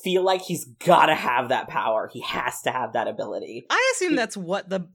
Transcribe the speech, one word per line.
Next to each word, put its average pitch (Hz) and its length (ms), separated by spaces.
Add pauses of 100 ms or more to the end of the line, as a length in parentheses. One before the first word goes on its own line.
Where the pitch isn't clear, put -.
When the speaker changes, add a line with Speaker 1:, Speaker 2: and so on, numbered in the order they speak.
Speaker 1:
feel 185 200
like 190 180
he's 165 240
gotta 156 500
have 123 340
that 120 180
power. 110 440
He 120 100
has - 400
to 131 100
have 117 220
that 110 140
ability. - 600
Speaker 2:
I 508 260
assume 359 160
Speaker 1:
He 294 40
Speaker 2:
that's 240 220
what 185 320
the, 185 260